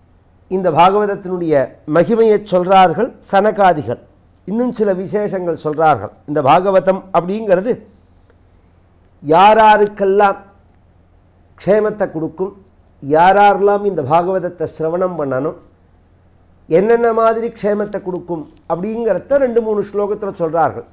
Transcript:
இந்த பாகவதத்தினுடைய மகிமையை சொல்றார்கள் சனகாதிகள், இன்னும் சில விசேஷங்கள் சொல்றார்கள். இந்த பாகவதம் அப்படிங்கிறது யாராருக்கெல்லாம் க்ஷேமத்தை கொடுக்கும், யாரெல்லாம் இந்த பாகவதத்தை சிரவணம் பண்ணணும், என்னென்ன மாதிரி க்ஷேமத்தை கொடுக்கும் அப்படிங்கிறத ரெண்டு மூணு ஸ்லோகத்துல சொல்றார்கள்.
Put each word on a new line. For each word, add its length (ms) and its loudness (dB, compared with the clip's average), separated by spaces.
இந்த 100 -2
பாகவதத்தினுடைய 720 0
மகிமையை 420 2
சொல்றார்கள் 580 2
சனகாதிகள், 680 0
இன்னும் 280 -2
சில 100 0
விசேஷங்கள் 640 -6
சொல்றார்கள். 480 0
இந்த 100 -4
பாகவதம் 520 2
அப்படிங்கிறது 540 -2
யாராருக்கெல்லாம் 1160 4
க்ஷேமத்தை 520 0
கொடுக்கும், 400 -8
யாரெல்லாம் 840 4
இந்த 120 -4
பாகவதத்தை 540 -2
சிரவணம் 440 -4
பண்ணணும், 380 -4
என்னென்ன 300 -2
மாதிரி 280 -2
க்ஷேமத்தை 500 -6
கொடுக்கும் 360 -10
அப்படிங்கிறத 720 -4
ரெண்டு 220 0
மூணு 240 -2
ஸ்லோகத்துல 420 -6
சொல்றார்கள். 520 -2